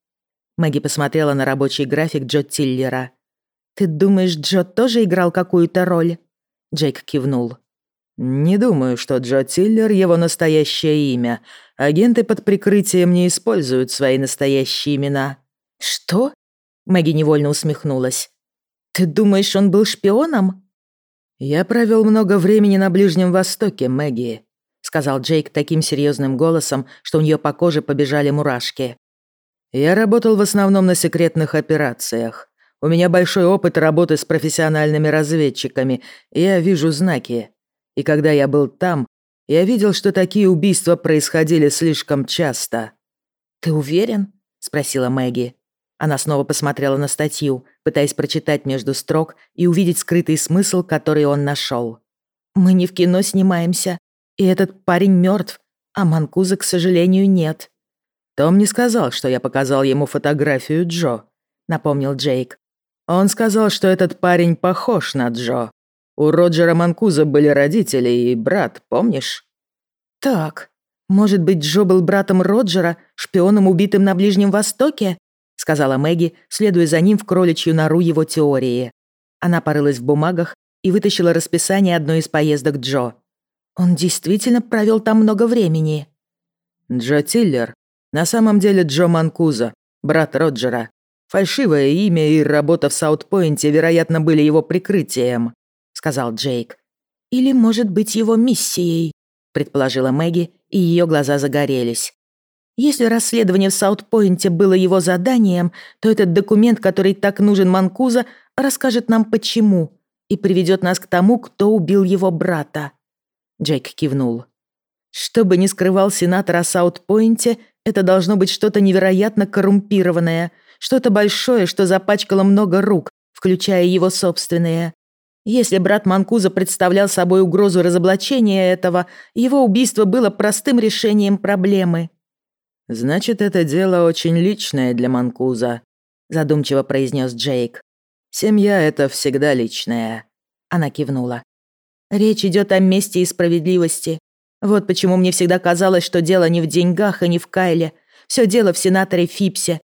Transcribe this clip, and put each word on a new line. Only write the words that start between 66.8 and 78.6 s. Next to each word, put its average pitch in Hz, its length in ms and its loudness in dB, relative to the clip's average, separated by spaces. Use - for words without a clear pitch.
были 147 240 4
родители 143 600 2
и 120 260 2
брат, 120 540 -2
помнишь?» 147 580 -2
«Так, 170 500 -4
может 196 340 2
быть, 170 160 2
Джо 151 260 0
был 185 180 4
братом 190 400 0
Роджера, 180 540 0
шпионом, 196 520 2
убитым 190 380 2
на 196 100 2
Ближнем 196 360 2
Востоке?» 214 680 -2
сказала 143 400 -2
Мэгги, 165 380 0
следуя 175 380 2
за 160 140 0
ним 202 180 4
в 208 60 -14
кроличью 170 500 0
нору 156 260 2
его 160 240 0
теории. 131 680 -2